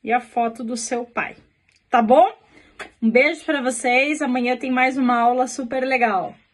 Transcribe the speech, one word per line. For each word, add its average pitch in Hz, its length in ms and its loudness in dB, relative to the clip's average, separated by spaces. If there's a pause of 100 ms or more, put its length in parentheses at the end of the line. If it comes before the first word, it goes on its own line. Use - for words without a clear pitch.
E 220 80 -4
a 247 80 0
foto 233 440 -6
do 233 120 -6
seu 240 300 -6
pai, - 320 -8 (540)
tá 240 100 4
bom? 269 260 6 (720)
Um 226 100 2
beijo 294 360 2
pra 294 160 -2
vocês, 262 580 -2
amanhã 254 380 -2
tem 254 140 -6
mais 254 260 0
uma 240 220 2
aula 247 260 2
super 254 400 -6
legal. 233 500 -2 (180)